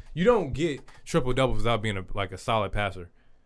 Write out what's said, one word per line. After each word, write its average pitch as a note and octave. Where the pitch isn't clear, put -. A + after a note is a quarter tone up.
You D#3+
don't F#3+
get C#3+
triple B2+
doubles B2
without A2+
being G#2
a, F#2
like, G2
a F#2
solid G#2+
passer. F#2